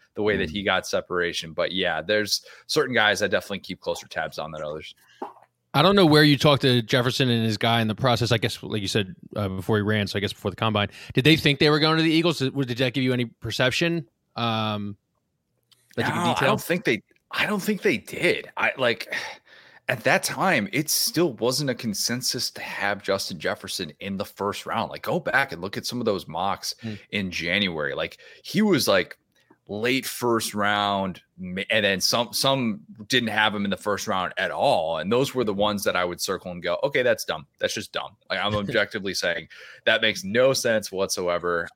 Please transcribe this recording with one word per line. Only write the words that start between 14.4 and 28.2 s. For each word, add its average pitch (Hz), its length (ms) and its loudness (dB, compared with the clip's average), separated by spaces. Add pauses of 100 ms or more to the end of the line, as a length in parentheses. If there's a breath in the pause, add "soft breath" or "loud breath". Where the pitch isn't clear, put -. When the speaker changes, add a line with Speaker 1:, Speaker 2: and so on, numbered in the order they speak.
Speaker 3:
that - 120 0
you - 40 0
could 160 60 -2
Speaker 1:
No, 175 140 2
I - 20 2
Speaker 3:
detail? - 160 2
Speaker 1:
don't 208 120 2
think 180 240 -2
they, 120 180 2 (260)
I - 160 -2
don't 202 160 0
think 214 220 -2
they 151 140 2
did. - 600 -2
I, 113 200 0
like, 120 380 0 (720 loud breath)
at 127 160 -2
that 175 200 4
time, 143 500 0
it 147 160 -2
still 160 460 0
wasn't 131 340 0
a 120 60 -2
consensus 120 760 -4
to - 100 -14
have 101 400 -4
Justin 95 380 -2
Jefferson 90 600 -6
in 98 160 -6
the 98 80 -6
first - 400 -4
round. 95 260 -4
Like, 76 120 -10
go 147 180 -2
back - 320 0
and 85 80 -10
look 101 160 -8
at 104 80 -6
some 120 160 -6
of 113 40 -6
those 98 220 -2
mocks 87 540 -4
Speaker 3:
Hmm. 110 140 -8 (160 loud breath)
Speaker 1:
in 98 200 -4
January. 82 640 -2
Like, 82 220 -6 (260 loud breath)